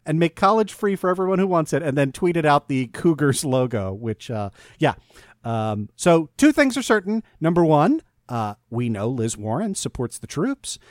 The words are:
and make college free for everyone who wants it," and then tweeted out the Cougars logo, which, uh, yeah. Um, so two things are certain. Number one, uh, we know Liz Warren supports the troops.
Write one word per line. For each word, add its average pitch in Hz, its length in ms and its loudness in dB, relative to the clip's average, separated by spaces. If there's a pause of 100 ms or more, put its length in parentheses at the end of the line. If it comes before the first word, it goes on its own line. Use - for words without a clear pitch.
and 160 140 0
make 170 160 0
college 208 360 2
free 202 220 -2
for 185 160 0
everyone 185 300 0
who 190 80 2
wants 170 240 0
it," 147 100 0
and 143 160 -2
then 139 140 2
tweeted 170 320 0
out 143 240 2
the 131 180 -2
Cougars 147 580 0
logo, 123 480 -2
which, 110 380 -8
uh, 104 200 -6 (280)
yeah. 131 160 0 (500)
Um, 110 500 -4
so 165 420 2
two 294 160 4
things 277 240 2
are 269 60 -4
certain. 214 400 0 (180)
Number 170 240 4
one, 160 380 4 (260)
uh, 110 260 -4 (160)
we 120 180 -2
know 107 200 -2
Liz 117 300 -4
Warren 139 380 -4
supports - 420 -8
the - 80 -16
troops. - 520 -6 (120)